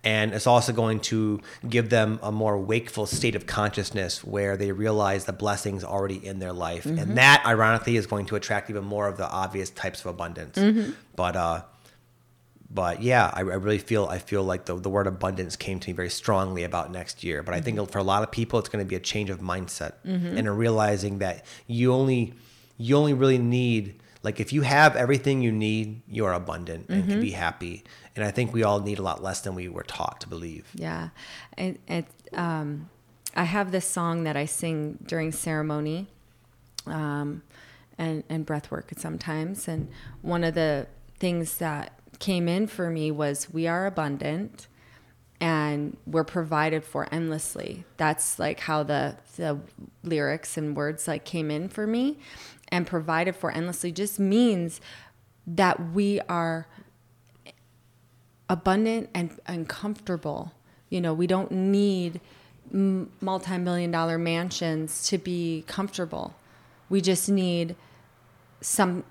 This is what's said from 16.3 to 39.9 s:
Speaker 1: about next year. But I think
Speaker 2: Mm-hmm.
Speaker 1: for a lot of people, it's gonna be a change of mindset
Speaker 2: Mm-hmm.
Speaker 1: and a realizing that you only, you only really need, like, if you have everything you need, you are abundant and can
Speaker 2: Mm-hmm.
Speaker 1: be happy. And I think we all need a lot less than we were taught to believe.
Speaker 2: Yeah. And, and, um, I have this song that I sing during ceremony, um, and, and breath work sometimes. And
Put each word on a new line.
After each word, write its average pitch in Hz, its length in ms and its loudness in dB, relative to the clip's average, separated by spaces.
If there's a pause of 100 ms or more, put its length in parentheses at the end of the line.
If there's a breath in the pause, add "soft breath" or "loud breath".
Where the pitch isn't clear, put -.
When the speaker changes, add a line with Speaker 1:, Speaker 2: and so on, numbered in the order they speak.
Speaker 1:
about 85 260 -2
next 90 320 -10
year. 78 220 -4
But 87 100 -4
I 123 60 0
think 123 180 -2
Speaker 2:
Mm-hmm. 101 140 -4
Speaker 1:
for - 60 -4
a 101 60 0
lot 98 200 4
of - 80 -4
people, 117 280 0
it's 104 100 -4
gonna 101 160 -2
be 92 100 -4
a 90 60 -4
change 104 280 -2
of 92 120 -6
mindset 90 520 -6 (120)
Speaker 2:
Mm-hmm. 180 320 -2
Speaker 1:
and 110 100 0
a 104 60 0
realizing 104 680 2
that 92 240 -4 (220 loud breath)
you 120 260 4
only, 127 420 4 (440 loud breath)
you 120 180 2
only 147 180 6
really 131 260 6
need, 120 600 2 (240 loud breath)
like, 107 160 -2
if 113 140 -2
you 147 80 4
have 143 340 10
everything 131 460 4
you 117 100 4
need, 107 560 0
you 107 180 -2
are 92 80 2
abundant 85 560 -6
and 190 140 2
can 196 100 2
Speaker 2:
Mm-hmm. 208 80 2
Speaker 1:
be 107 100 0
happy. 87 520 -4 (320 loud breath)
And 107 100 -2
I 104 60 0
think 120 200 0
we 117 120 2
all 101 180 4
need 101 160 -2
a 98 60 -4
lot 90 200 -2
less 95 180 -6
than 98 140 -6
we 90 140 -8
were 87 140 -8
taught - 380 -6
to - 60 -14
believe. 82 460 -12
Speaker 2:
Yeah. 165 360 -8 (480 loud breath)
And, 185 200 -4 (100)
and, 165 180 -4 (280)
um, 156 560 -4 (460)
I 175 80 0
have 185 280 0
this 185 140 0
song 170 380 0
that 151 120 -2
I 147 100 0
sing 156 600 -4
during 160 260 -2
ceremony, 156 760 -2 (800)
um, 147 560 -4 (540 loud breath)
and, 160 300 -4
and 160 180 -4
breath 151 260 -6
work - 260 -10
sometimes. 160 720 -6
And 156 220 -6 (340 loud breath)